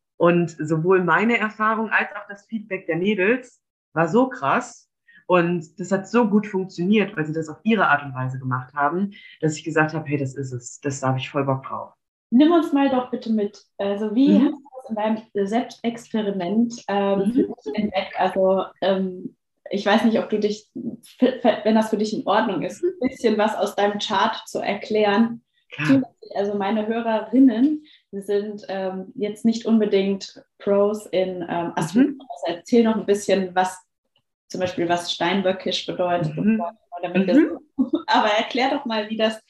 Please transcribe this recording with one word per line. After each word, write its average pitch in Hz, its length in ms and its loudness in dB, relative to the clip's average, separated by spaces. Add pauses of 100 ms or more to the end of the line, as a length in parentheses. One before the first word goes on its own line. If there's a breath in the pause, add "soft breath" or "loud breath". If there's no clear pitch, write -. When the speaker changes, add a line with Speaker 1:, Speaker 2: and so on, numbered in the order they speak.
(180)
Speaker 1:
Und 175 420 4
sowohl 165 440 2
meine 196 340 2
Erfahrung 214 520 -2
als 196 260 0
auch 208 120 -14
das 202 180 -18
Feedback 190 420 -10
der 165 100 -2
Mädels 208 640 0 (320)
war 165 140 2
so 247 220 2
krass 185 600 -4 (360 soft breath)
und 175 540 0
das 180 120 -10
hat 190 160 -2
so 226 220 2
gut 208 180 2
funktioniert, 190 680 -2
weil 156 80 -2
sie 156 80 -6
das 160 160 -6
auf 147 140 -14
ihre 196 260 2
Art 143 140 2
und 135 100 -10
Weise 131 260 -6
gemacht 127 360 -6
haben, 165 360 0 (300 loud breath)
dass 156 160 0
ich - 60 -14
gesagt 156 300 0
habe, 147 140 -6
hey, 139 100 -2
das 135 180 -6
ist 127 180 -8
es, - 260 -12
das, 139 220 -6
da 131 80 0
hab 131 80 0
ich 127 120 -8
voll 143 140 -2
Bock 135 200 -4
drauf. 107 300 -12 (380)
Speaker 2:
Nimm 302 200 6
uns 330 200 2
mal 277 180 2
doch 254 200 -2
bitte 226 220 -6
mit, 208 320 -2 (160)
also 202 340 -4
wie 220 240 6
Speaker 1:
Mhm. 262 80 6
Speaker 2:
hast - 60 2
du - 240 -14
das - 140 -16
in 220 60 -8
deinem 208 520 -2
Selbstexperiment, 220 1400 -2
ähm, 196 320 0
Speaker 1:
Mhm. 233 140 0
Speaker 2:
für 262 100 4
dich - 300 -6
entdeckt? 196 460 -4
Also, 190 460 2 (160)
ähm, 190 540 -2 (360)
ich 202 120 -4
weiß 220 200 4
nicht, 220 160 4
ob - 100 -6
du 214 100 0
dich, 208 360 -4
f-, - 680 -2
f-, - 220 2
wenn 220 80 4
das 220 160 2
für 202 80 0
dich 214 160 -2
in - 140 -6
Ordnung 202 340 0
ist, - 220 -6
ein 349 260 -2
bisschen 214 300 0
was 214 160 2
aus 202 200 -2
deinem 202 220 0
Chart 208 380 -2 (100)
zu - 140 -8
erklären. 214 840 0 (300)
Speaker 1:
Klar. - 160 -4
Speaker 2:
Zusätzlich, - 480 0
also 202 200 -2
meine 214 320 -2
Hörerinnen 233 960 2 (280 loud breath)
sind, 208 580 -4
ähm, 190 460 -6
jetzt 208 300 -4
nicht 226 200 0
unbedingt 196 800 0 (160)
Pros 202 480 0
in, 185 400 -2
ähm, 170 280 -4
Astrologie. 226 380 2
Speaker 1:
Mhm. - 80 -16
Speaker 2:
Also - 360 -8
erzähl 233 260 4
noch 220 120 2
ein 185 100 -4
bisschen, 196 500 0
was 185 240 0 (680)
zum 180 140 -8
Beispiel, 175 280 -2
was 175 240 -2
Steinböckisch 185 720 -2
bedeutet. 170 500 -2
Speaker 1:
Mhm. 160 40 -4
Speaker 2:
Und 214 180 2
so, 190 60 -4 (400)
damit 185 240 0
wir 185 80 4
Speaker 1:
Mhm. 320 240 2 (180)
Speaker 2:
so, 262 80 2
<laughs> - 220 -4
aber 220 220 2
erklär 240 420 0
doch 285 140 -4
mal, 220 260 -4
wie 220 60 -6
das 220 220 -2 (100)